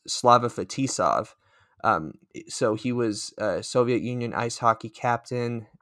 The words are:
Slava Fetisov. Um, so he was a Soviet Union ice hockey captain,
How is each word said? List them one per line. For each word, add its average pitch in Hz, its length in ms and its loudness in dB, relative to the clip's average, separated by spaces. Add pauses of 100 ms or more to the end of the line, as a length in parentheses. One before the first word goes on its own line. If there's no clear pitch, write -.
Slava 120 420 4
Fetisov. - 840 -2 (480)
Um, 82 300 0 (340)
so 110 280 0
he 123 160 -4
was 117 460 -2
a 98 260 -2
Soviet 123 380 2
Union 120 320 -4
ice 117 260 -4
hockey 117 300 2
captain, 120 760 -4 (140)